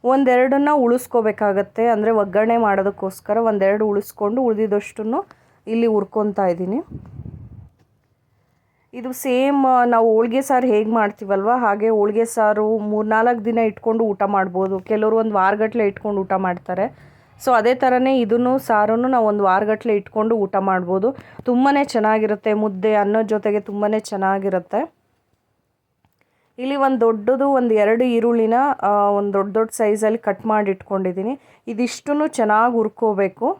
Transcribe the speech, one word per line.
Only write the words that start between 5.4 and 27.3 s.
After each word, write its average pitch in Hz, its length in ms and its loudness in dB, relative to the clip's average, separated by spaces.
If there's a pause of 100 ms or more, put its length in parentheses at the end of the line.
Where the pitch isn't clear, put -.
ಇಲ್ಲಿ 233 220 2
ಹುರ್ಕೊತಾ 202 580 -2
ಇದ್ದೀನಿ. 185 260 -4 (2250)
ಇದು 247 100 -10 (140)
ಸೇಮ್ 269 380 2 (320)
ನಾವು 226 220 4
ಹೋಳ್ಗೆ 233 340 2
ಸಾರು 254 240 2
ಹೇಗೆ 214 260 0
ಮಾಡ್ತೀವಲ್ವ, 202 520 -2 (140)
ಹಾಗೆ 208 320 0
ಹೋಳ್ಗೆ 214 280 2 (100)
ಸಾರು 214 300 2 (260)
ಮೂರ್ನಾಲ್ಕು 220 580 0
ದಿನ 233 100 0 (120)
ಇಟ್ಕೊಂಡು 226 400 -2
ಊಟ 202 120 -2 (120)
ಮಾಡ್ಬೋದು. 190 420 -2 (120)
ಕೆಲವರು 220 340 2
ಒಂದು 214 180 -2
ವಾರಗಟ್ಲೆ 214 500 0
ಇಟ್ಕೊಂಡು 202 340 -6
ಊಟ 190 80 -4 (140)
ಮಾಡ್ತಾರೆ. 180 400 -4 (560)
So 262 160 0
ಅದೇ 233 140 2 (100)
ಥರನೇ 254 280 2 (120)
ಇದನ್ನು 240 280 0 (160)
ಸಾರನ್ನು 220 460 0
ನಾವು 233 180 2
ಒಂದು 208 180 -2
ವಾರಗಟ್ಲೆ 214 500 0
ಇಟ್ಕೊಂಡು 220 340 -2 (100)
ಊಟ 196 120 -6 (140)
ಮಾಡ್ಬೋದು. 190 380 -2 (400)
ತುಂಬಾ 254 220 2 (240)
ಚೆನ್ನಾಗಿರುತ್ತೆ, 214 580 0 (120)
ಮುದ್ದೆ 208 280 -2 (120)
ಅನ್ನದ 214 300 0
ಜೊತೆಗೆ 208 260 -2 (100)
ತುಂಬಾ 202 180 -4 (220)
ಚೆನ್ನಾಗಿರುತ್ತೆ. 196 720 -2 (1800)
ಇಲ್ಲಿ 269 140 -4 (100)
ಒಂದು 262 200 2
ದೊಡ್ಡದು 226 400 2 (140)